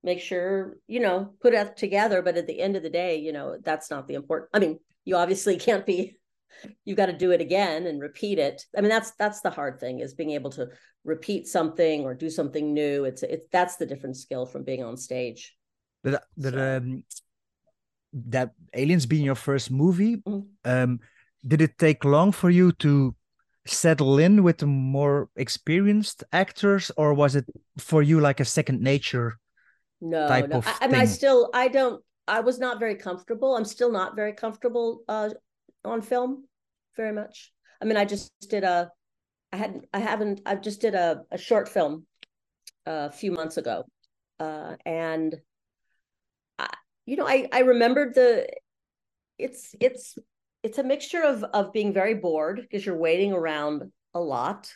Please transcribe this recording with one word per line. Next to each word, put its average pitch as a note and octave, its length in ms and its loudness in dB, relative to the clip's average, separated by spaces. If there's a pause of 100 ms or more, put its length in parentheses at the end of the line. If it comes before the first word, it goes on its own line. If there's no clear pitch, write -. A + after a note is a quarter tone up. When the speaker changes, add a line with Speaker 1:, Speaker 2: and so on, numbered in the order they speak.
Speaker 1:
Make F3+ 180 -2
sure, F#3+ 580 -4 (100)
you A3+ 100 -4
know, G3 420 0
put A#3+ 140 6
it G3+ 220 0
together." G3+ 460 2
But F3 140 0
at E3+ 120 -2
the D#3 120 -8
end G3 140 0
of F3+ 80 -4
the D#3+ 80 -6
day, E3+ 280 -2
you D3+ 140 -6
know, C#3 300 -8
that's D#3 260 -4
not C#3 200 -8
the C#3+ 60 -8
important, D#3 380 -6
I G#3+ 60 2
mean, D#3+ 220 0 (240)
you F3+ 100 -2
obviously F#3 440 2
<laughs> - 80 -4
can't G3+ 200 2
be, F#3+ 300 -4 (680)
you G3+ 120 -6
gotta F#3+ 160 2
do F3+ 180 0
it E3+ 100 6
again F3 460 0
and D3 140 -6
repeat E3 400 -4
it. C#3 240 -2 (120)
I G#3 40 0
mean, G#3 100 4
that's, A3 220 0
that's G#3 300 -4
the F3+ 80 0
hard C#3 280 -8
thing, B2+ 220 -8
is B2+ 140 -10
being D#3 180 -6
able C#3 180 -6
to B2+ 180 -8 (360)
repeat D#3+ 420 -6
something D#3+ 560 0
or C3 120 -6
do D#3+ 160 -8
something D3+ 440 -4
new. C#3+ 300 0
It's, C3 180 -6
it's, - 300 -8
that's F3+ 240 2
the E3 100 -6
different C3+ 300 -10
skill B2+ 280 -8
from C3+ 200 -12
being C3 180 -6
on A#2 140 -10
stage. B2+ 580 -10 (480)
Speaker 2:
But, C3+ 120 -2
uh, - 60 -4 (160)
but, C3+ 180 -6
Speaker 1:
So C3+ 240 -2
Speaker 2:
um, B2+ 260 -8 (1080)
that B2 380 -4 (200)
Aliens C#3+ 340 2
being D3 180 2
your C3+ 100 0
first C#3 360 -2
movie, F#3 480 2
Speaker 1:
Mm-hmm. G3+ 220 -6 (240)
Speaker 2:
um, B2 360 0 (460)
did D3+ 140 2
it D#3 180 2
take D#3 260 4
long D#3 280 6
for F3+ 180 4
you F3+ 220 8
to C#3 420 2 (500)
settle C#3+ 540 4
in F#3+ 240 8
with E3+ 160 6
the D3 80 -2
more C#3 680 0
experienced G3 960 0
actors, G3 640 2
or D3 180 4
was C#3+ 220 4
it C#3 80 2 (340)
for D#3 240 4
you D#3 180 6
like C#3+ 200 2
a C3 40 2
second C3+ 360 -2
nature B2 580 0 (640)
Speaker 1:
No, E3 260 -2
Speaker 2:
type C3+ 220 2
Speaker 1:
no. B2+ 100 -2
Speaker 2:
of A2 80 -2
Speaker 1:
I, A3+ 140 -2
and C4 160 4
I B3 40 6
Speaker 2:
thing? G#3+ 140 4
Speaker 1:
still, B3+ 400 4
I B3+ 140 2
don't, B3 340 0 (240)
I G#3+ 140 0
was B3 180 0
not A#3+ 220 -4
very A3 160 -2
comfortable. A3 600 -4
I'm A3+ 80 -2
still A#3+ 280 0
not F#3+ 240 -4
very G#3+ 160 -4
comfortable, A#3 760 -4
uh, G#3+ 240 -4 (540)
on A3 180 -4
film B3+ 460 -4 (480)
very A3 160 -6
much. - 400 -12 (280)
I - 40 -8
mean, A3 120 0
I G#3 80 2
just G3+ 280 -6 (180)
did G3+ 140 -2
a, F3 260 0 (600)
I F#3+ 60 -10
hadn't, G3+ 260 -8 (100)
I G3+ 60 -2
haven't, G#3 440 -2
I G3+ 120 -2
just G#3 240 -10
did F#3+ 160 0
a, E3+ 340 0
a F#3 80 -8
short - 300 0
film, D#3+ 360 -2 (800)
uh, D3+ 260 -6
a - 20 -20
few - 180 -6
months D#3+ 280 -6
ago. G#2+ 260 -6 (560)
Uh, D#3 340 -10 (100)
and D#3+ 520 -4 (1200)
I, - 100 -6 (380)
you C4+ 100 -6
know, - 120 -2
I, C4+ 240 2
I C4 80 4
remembered B3+ 560 4
the, A#3+ 320 4 (880)
it's, - 420 -10
it's - 380 -2 (500)
it's G#3+ 80 -6
a C4+ 80 -2
mixture C#4 380 -2
of, B3+ 220 2
of G3+ 280 -2
being G#3 220 -2
very G3 180 2
bored F3+ 580 -2
'cause G3 140 -6
you're F#3 100 -4
waiting E3+ 380 2
around D3+ 580 -4 (220)
a F3 80 -6
lot. D3+ 560 -4